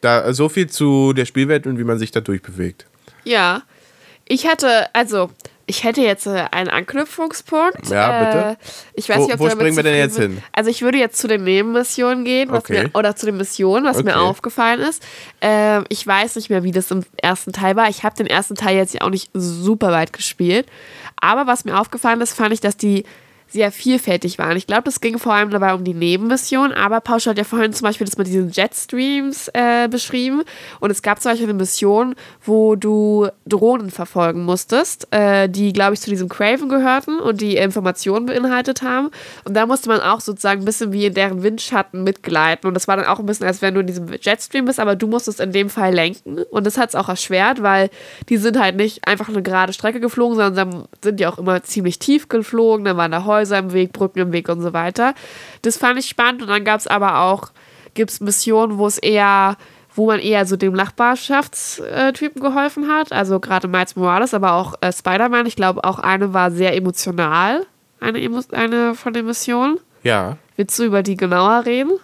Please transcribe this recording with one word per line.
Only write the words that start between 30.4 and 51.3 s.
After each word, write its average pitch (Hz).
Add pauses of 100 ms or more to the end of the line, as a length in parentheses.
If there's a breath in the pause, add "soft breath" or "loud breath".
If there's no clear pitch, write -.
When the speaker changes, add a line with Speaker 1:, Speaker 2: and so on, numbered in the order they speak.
Speaker 2:
und 202
es 196
gab 208
zum 240
Beispiel 233
eine 214
Mission, 208 (300 loud breath)
wo 220
du 208 (200)
Drohnen 214
verfolgen 175
musstest, 185
äh, 202
die, 196
glaub 202
ich, 208
zu -
diesem 185
Craven 233
gehörten 269
und 220
die 208
Informationen 190
beinhaltet 254
haben 262 (360 loud breath)
und 196
da 220
musste 247
man 220
auch 175
sozusagen 202
ein 190
bisschen 214
wie 202
in 190
deren 190
Windschatten 202
mitgleiten 170
und 185
das 185
war 196
dann 190
auch 190
ein 214
bisschen, 208
als 185
wenn 190
du 196
in 185
diesem 180 (100)
Jetstream 247
bist, 262
aber 208
du 196
musstest 220
in 190
dem 196
Fall 190
lenken 170 (100)
und 202
das 214
hat's 240
auch 196
erschwert, 196
weil 196 (400 loud breath)
die 233
sind 220
halt 190
nicht 208
einfach 208
eine 208
gerade 185
Strecke 226
geflogen, 240
sondern 202 (160)
dann 175 (180)
sind 202
die 190
auch 165